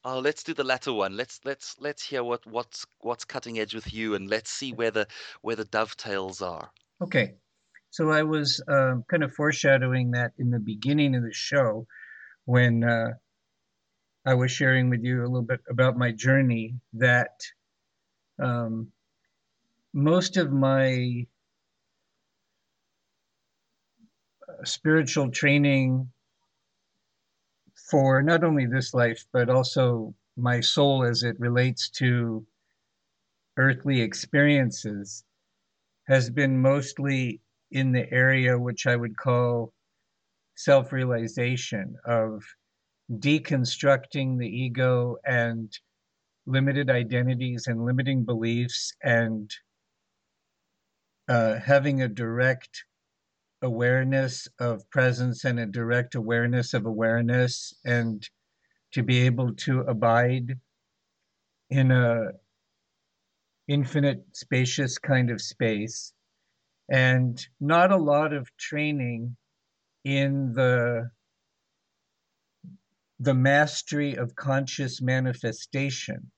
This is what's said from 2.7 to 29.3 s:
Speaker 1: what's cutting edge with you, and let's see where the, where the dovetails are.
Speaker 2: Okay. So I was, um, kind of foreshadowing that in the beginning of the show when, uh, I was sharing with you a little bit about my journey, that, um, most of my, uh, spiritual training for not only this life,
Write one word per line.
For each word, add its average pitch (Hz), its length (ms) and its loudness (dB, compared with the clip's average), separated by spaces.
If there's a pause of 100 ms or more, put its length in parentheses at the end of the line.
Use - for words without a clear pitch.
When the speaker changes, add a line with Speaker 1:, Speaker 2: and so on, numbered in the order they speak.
Speaker 1:
what's 117 240 -8
cutting 120 360 -10
edge 107 140 -6
with 110 200 -12
you, 110 200 -4
and 98 140 -6
let's 110 220 -4
see 131 220 -10
where 113 180 -2
the, 104 160 -2 (360)
where 110 140 -4
the 107 100 -6
dovetails 98 760 -6
are. 85 280 -10 (300)
Speaker 2:
Okay. 135 340 -2 (580)
So 156 180 0
I 156 120 2
was, 151 460 -2
um, 131 420 2
kind 160 140 0
of 131 100 -6
foreshadowing 131 760 2
that 123 260 -2
in 123 100 0
the 120 120 0
beginning 127 560 0
of 123 80 0
the 107 80 -8
show 120 560 -2 (560)
when, 120 400 4
uh, 117 300 0 (1120)
I 135 100 4
was 127 180 2
sharing 131 380 4
with 117 120 0
you 127 200 0
a 123 40 -2
little 123 160 -2
bit 120 260 -4
about 127 300 2
my 120 140 2
journey, 120 640 2 (160)
that, 123 400 2 (1080)
um, 117 520 -4 (1000)
most 165 440 2
of 156 160 0
my, 131 760 2 (3250)
uh, - 160 -16
spiritual 151 680 0
training 135 760 2 (1700)
for 135 480 2
not 160 220 2
only 147 220 2
this 127 280 -2
life, 120 380 0